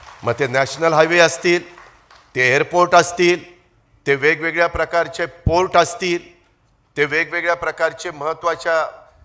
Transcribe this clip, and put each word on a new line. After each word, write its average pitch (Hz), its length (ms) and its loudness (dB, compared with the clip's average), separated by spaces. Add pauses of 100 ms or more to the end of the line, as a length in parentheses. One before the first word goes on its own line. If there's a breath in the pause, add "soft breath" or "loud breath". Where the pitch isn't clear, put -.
(220)
मग 117 160 -2
ते 143 80 0
नॅशनल 139 460 0
हायवे 160 260 4
असतील, 175 580 2 (600)
ते 123 40 0 (120)
एअरपोर्ट 165 420 2
असतील, 175 640 2 (500)
ते 143 80 2
वेगवेगळ्या 156 520 0
प्रकारचे 165 600 -4
पोर्ट 175 500 -2
असतील, 175 600 -2 (600)
ते 147 80 0
वेगवेगळ्या 165 520 -2
प्रकारचे 165 540 -6
महत्त्वाच्या 160 920 -4 (220)